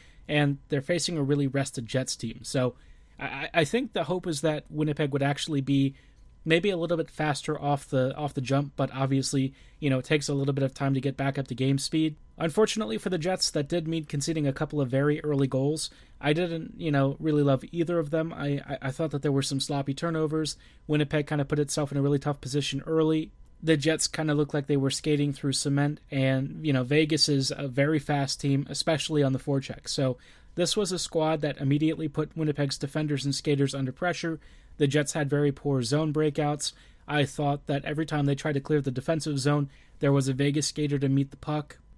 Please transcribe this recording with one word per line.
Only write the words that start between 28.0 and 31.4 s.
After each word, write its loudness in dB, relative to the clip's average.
team, 0
especially 0
on 2
the -2
forecheck. -4
So -2
this 0
was 0
a -2
squad 0